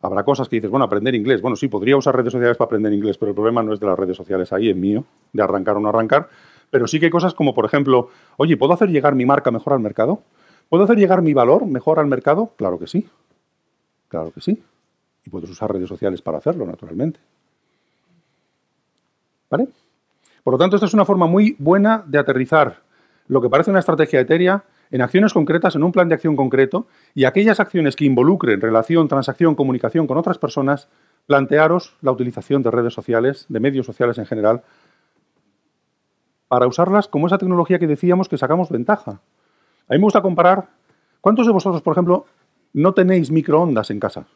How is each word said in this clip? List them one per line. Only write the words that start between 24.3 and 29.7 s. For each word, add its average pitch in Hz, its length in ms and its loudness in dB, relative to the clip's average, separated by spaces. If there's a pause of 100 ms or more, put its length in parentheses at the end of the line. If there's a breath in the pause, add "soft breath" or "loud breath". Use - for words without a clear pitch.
en 123 100 -2
acciones 196 300 2
concretas, 170 420 0
en 147 80 -2
un 175 100 0
plan 180 160 2
de 170 60 2
acción 160 220 -2
concreto, 135 500 0 (280 soft breath)
y 131 100 0
aquellas 202 360 2
acciones 160 360 0
que 151 80 -2
involucren 127 560 2
relación, 113 480 2
transacción, 139 480 0
comunicación 135 500 -2